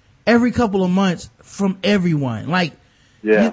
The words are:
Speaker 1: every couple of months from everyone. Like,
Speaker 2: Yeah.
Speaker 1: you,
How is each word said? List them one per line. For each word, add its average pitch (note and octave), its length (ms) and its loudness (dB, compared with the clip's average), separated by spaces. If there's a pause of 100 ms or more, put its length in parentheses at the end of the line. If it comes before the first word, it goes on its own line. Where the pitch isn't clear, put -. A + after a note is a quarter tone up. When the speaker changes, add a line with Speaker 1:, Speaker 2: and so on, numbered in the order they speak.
(260)
Speaker 1:
every A#3 240 4
couple G3+ 340 0
of F3+ 60 0
months F#3 400 -2 (120)
from F#3+ 420 -4
everyone. D3+ 640 -2
Like, F3 240 -2 (500)
Speaker 2:
Yeah. G#3+ 220 4
Speaker 1:
you, A3 80 0